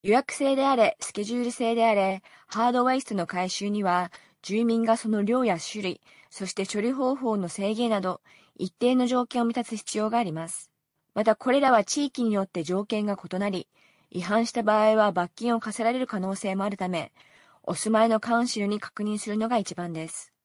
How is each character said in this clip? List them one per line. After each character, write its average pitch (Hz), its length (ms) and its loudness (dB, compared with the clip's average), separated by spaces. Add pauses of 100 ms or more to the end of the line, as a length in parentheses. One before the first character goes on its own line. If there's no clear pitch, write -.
予 196 80 2
約 254 220 2
制 269 240 0
で 269 100 2
あ 269 80 4
れ、 220 240 4
ス - 140 -12
ケ 208 100 -4
ジ 220 120 -4
ュ 247 60 0
ー 240 40 0
ル 240 60 -2
制 233 220 -2
で 233 120 4
あ 226 80 6
れ、 196 280 2 (260)
ハ 233 240 2
ー - 20 -
ド 247 100 2
ウ 254 40 2
ェ 262 100 2
イ 269 40 -2
ス - 40 -12
ト 214 100 -6
の 170 120 0
回 180 220 -4
収 202 200 -4
に 208 120 -2
は、 180 300 2 (300)
住 220 240 0
民 226 180 2
が 226 140 4
そ 226 100 -6
の 214 160 2
量 240 220 2
や 190 120 2
種 208 260 -10
類、 180 180 -6 (280)
そ - 160 -10
し 180 80 -10
て 190 120 -4
処 208 160 -4
理 240 100 0
方 262 240 0
法 233 220 -2
の 185 100 -2
制 202 280 -4
限 233 140 -2
な 202 120 0
ど、 185 180 -4 (380)
一 185 140 -6
定 247 240 2
の 247 120 4
条 247 180 0
件 247 160 -2
を 233 40 2
満 233 80 0
た 240 100 -2
す 220 140 -8
必 - 200 -8
要 214 120 -2
が 233 80 0
あ 240 60 2
り 170 100 -4
ま 165 160 -8
す。 - 200 -12 (460)
ま 214 80 0
た、 214 140 4
こ - 140 -4
れ 277 100 4
ら 262 100 6
は 220 140 6
地 285 220 -2
域 254 180 -2
に 214 80 2
よ 196 80 2
っ 196 60 -2
て 170 160 -6
条 180 200 -2
件 214 220 -2
が 202 120 -2
異 185 220 -6
な 202 100 0
り、 190 200 -6 (420)
違 175 120 -6
反 214 220 2
し - 60 -8
た 233 120 -2
場 214 200 4
合 220 140 6
は 208 160 4
罰 175 200 -2
金 233 220 0
を 226 60 -2
課 214 100 -6
せ 220 140 -4
ら 233 80 2
れ 254 60 -2
る 254 80 -2
可 208 120 -4
能 190 160 -2
性 190 200 -4
も 196 100 -2
あ 208 40 0
る 202 60 -4
た 185 140 -4
め、 170 240 -6 (500)
お - 100 -4
住 214 200 -2
ま 220 100 6
い 226 60 4
の 220 100 2
カ 226 160 0
ウ 233 80 2
ン 240 60 -2
シ 220 100 -4
ル 202 80 0
に 208 140 -2
確 - 220 -10
認 208 140 -2
す 208 120 -8
る 208 80 -2
の 220 100 -2
が 240 100 0
一 190 180 -4
番 175 180 -8
で 160 160 -8
す。 - 240 -16 (120)